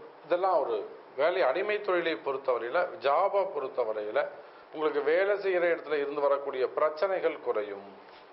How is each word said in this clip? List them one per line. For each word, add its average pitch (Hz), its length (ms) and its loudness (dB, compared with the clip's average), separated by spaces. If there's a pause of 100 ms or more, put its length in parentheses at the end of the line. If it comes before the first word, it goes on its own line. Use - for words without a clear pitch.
(240)
இதெல்லாம் 175 360 2
ஒரு 113 300 -2 (260)
வேலை 170 260 2
அடிமை 202 380 0
தொழிலை 170 340 0
பொறுத்தவரையில, 131 720 -2 (120)
ஜாபை 185 460 2 (100)
பொறுத்தவரையில 113 720 -2 (440)
உங்களுக்கு 151 300 -2
வேலை 190 340 4
செய்யற 180 240 0
இடத்துல 165 320 0
இருந்து 143 280 -2
வரக்கூடிய 139 480 2
பிரச்சனைகள் 156 720 0
குறையும். 104 440 -2 (480)